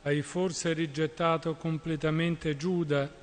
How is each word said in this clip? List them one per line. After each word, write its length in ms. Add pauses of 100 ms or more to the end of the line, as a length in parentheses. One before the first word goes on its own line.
Hai 220
forse 500
rigettato 840
completamente 1000
Giuda? 560 (100)